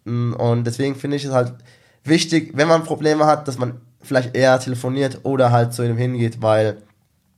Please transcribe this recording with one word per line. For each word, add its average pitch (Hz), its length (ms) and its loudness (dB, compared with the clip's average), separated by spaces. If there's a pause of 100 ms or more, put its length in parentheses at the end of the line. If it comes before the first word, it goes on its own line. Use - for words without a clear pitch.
Mm, 120 300 -2
und 120 300 0
deswegen 135 320 -4
finde 143 200 -6
ich 139 80 -6
es 135 80 -6
halt 123 220 0 (500)
wichtig, 160 500 0
wenn 147 140 2
man 160 160 4
Probleme 151 420 0
hat, 147 220 2
dass 127 100 -6
man 123 220 -6 (220)
vielleicht 127 340 -2
eher 131 240 6
telefoniert 127 640 -4
oder 127 260 2
halt 120 240 2
zu 120 80 -4
ihm 117 140 -2
hingeht, 120 440 -2
weil 107 420 0 (560)